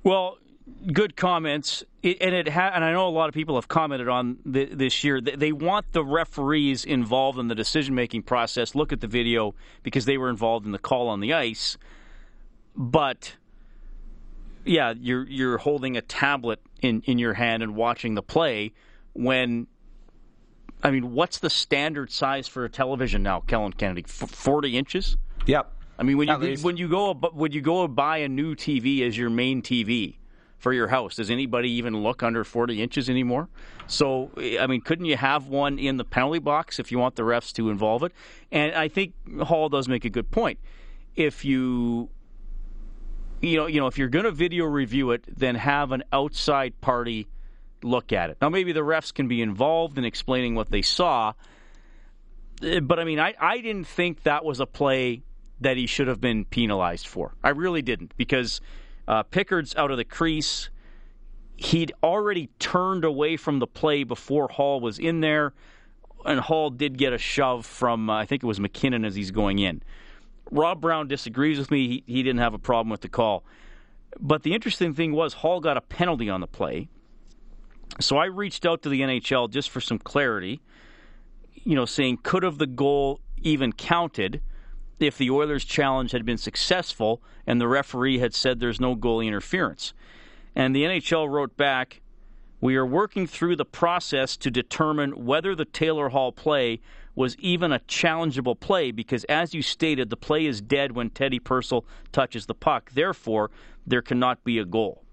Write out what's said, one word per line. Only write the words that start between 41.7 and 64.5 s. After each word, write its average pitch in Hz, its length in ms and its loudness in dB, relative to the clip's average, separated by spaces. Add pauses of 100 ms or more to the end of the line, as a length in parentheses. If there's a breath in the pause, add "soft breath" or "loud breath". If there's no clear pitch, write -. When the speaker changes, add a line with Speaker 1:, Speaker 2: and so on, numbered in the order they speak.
Speaker 1:
you 165 140 2
know, 156 120 2
you 151 120 2
know, 135 80 2
if 127 100 -2
you're 131 120 2
gonna 190 220 2
video 165 340 0
review 135 460 0
it, 120 120 0 (140)
then 127 180 2
have 139 380 0
an 123 180 -4
outside 139 720 0
party 120 480 0 (540)
look 120 280 0
at 87 200 2
it. - 100 -12
Now, 147 80 2
maybe 180 220 0
the 160 80 0
refs 156 340 0
can 135 140 -2
be 117 160 0
involved 139 560 2
in 123 60 0
explaining 123 500 -2
what 110 160 -2
they 101 100 2
saw, 123 520 2 (1300 soft breath)
uh, 170 160 2
but, 165 200 2
I 165 40 -2
mean, 156 160 -2
I, 185 200 2
I 196 200 2
didn't 214 260 -6
think 175 380 -2
that 151 200 2
was 139 160 -2
a 135 60 0
play 131 560 0 (400)
that 131 160 4
he 127 80 0
should 127 220 0
have 120 120 -2
been 113 260 2
penalized 95 600 0
for. - 380 -6
I 135 60 6
really 160 340 0
didn't, 110 340 -4
because 123 420 0 (480 soft breath)
uh, 110 160 2
Pickard's 180 520 -2
out 147 160 0
of 131 60 -2
the 117 80 -2
crease. - 640 -2 (880 soft breath)
He'd 165 360 0 (100)
already 185 460 0 (100)
turned 185 460 0
away 151 320 0
from 143 220 0
the 120 80 0
play 147 360 0
before 131 440 -2
Hall 139 340 0